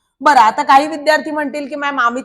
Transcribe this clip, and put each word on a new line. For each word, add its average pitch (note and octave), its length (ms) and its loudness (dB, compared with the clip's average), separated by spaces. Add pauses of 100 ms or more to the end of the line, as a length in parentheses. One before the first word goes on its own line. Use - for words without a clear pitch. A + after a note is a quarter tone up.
(220)
बरं, C#4 180 4
आता A3+ 240 0
काही C#4+ 240 4
विद्यार्थी D#4 440 -2
म्हणतील D4 360 -6
की C#4+ 80 -10
"मॅम, C#4+ 240 -4
आम्ही A#3+ 260 -2